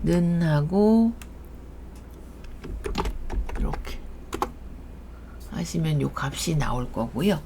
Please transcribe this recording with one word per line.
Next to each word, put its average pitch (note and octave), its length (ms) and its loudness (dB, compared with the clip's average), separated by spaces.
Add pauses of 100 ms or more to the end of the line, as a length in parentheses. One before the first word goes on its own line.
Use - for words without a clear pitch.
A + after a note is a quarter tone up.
는 E3+ 400 4
하고 G3+ 680 6 (2500)
이렇게 - 420 -2 (1500)
하시면 D#3+ 500 2
요 C3+ 140 2
값이 C#3 420 -2
나올 B2 340 2
거고요. D3 560 2